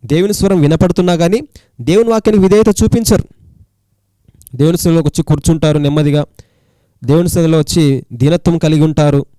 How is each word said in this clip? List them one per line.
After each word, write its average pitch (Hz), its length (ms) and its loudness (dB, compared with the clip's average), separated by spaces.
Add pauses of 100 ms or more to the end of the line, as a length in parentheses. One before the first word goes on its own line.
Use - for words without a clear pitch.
దేవుని 175 280 0
స్వరం 190 280 0
వినపడుతున్నా 175 540 0
కానీ 170 260 0 (400)
దేవుని 196 280 0
వాక్యానికి 214 340 0
విధేయత 208 400 2
చూపించరు. 220 400 0 (1300)
దేవుని 156 220 0
సన్నిధిలోకి 165 300 0
వచ్చి 160 160 -4
కూర్చుంటారు 151 540 0
నెమ్మదిగా, 147 480 0 (800)
దేవుని 160 260 0
సన్నిధిలో 160 300 0
వచ్చి 143 540 -2
దీనత్వం 160 440 0
కలిగి 156 240 0
ఉంటారు 147 440 0 (140)